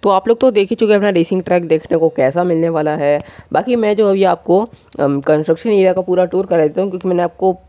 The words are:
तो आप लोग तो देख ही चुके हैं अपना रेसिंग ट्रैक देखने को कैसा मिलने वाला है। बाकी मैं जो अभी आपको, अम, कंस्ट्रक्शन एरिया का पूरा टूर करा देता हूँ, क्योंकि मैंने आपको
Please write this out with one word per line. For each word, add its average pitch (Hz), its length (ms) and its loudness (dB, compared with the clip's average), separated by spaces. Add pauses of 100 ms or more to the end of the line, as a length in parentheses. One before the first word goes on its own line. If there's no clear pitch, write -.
तो 202 40 2
आप 190 180 2
लोग 226 120 0
तो 262 120 4
देख 196 180 0
ही 233 60 -2
चुके 214 160 0
हैं 208 60 4
अपना 202 140 0
रेसिंग 185 320 0
ट्रैक 180 240 0
देखने 160 300 0
को 165 140 2
कैसा 147 320 0
मिलने 170 260 0
वाला 156 260 -2
है। 147 260 0 (320)
बाकी 240 220 0
मैं 214 200 0
जो 208 140 2
अभी 196 160 2
आपको, 175 340 0 (400)
अम, 143 220 0
कंस्ट्रक्शन 156 480 0
एरिया 190 240 4
का 185 80 -2
पूरा 185 240 0
टूर 185 200 -2
करा 170 160 0
देता 156 200 0
हूँ, 196 80 -2
क्योंकि 185 180 -8
मैंने 175 160 0
आपको 185 280 -2 (180)